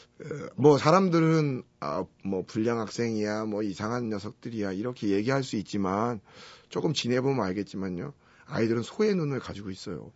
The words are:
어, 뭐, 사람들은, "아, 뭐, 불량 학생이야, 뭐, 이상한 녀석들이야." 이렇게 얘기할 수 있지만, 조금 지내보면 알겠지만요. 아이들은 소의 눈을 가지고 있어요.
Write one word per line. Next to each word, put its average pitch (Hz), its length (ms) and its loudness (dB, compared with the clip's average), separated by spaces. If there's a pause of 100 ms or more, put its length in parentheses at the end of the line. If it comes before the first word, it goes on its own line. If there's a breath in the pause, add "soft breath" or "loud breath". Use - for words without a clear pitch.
(220 loud breath)
어, 147 340 -10
뭐, 143 220 8
사람들은, 160 840 4 (160)
"아, 80 260 -4 (180)
뭐, 95 220 0
불량 117 340 0
학생이야, 107 680 -2
뭐, 107 180 -2
이상한 110 460 -4
녀석들이야." 104 640 -6
이렇게 113 360 -4
얘기할 117 340 2
수 127 120 -6
있지만, 101 640 0 (500 loud breath)
조금 156 240 0
지내보면 127 520 0
알겠지만요. 95 680 -4 (320 soft breath)
아이들은 110 380 0
소의 214 320 0
눈을 143 240 -2
가지고 101 320 -10
있어요. 87 440 -10